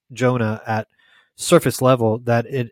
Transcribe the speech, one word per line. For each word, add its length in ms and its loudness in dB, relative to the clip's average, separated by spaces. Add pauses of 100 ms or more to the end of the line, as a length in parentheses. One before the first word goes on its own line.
(120)
Jonah 520 0
at 220 -4 (480)
surface 480 0
level 380 2
that 260 -2
it 260 -6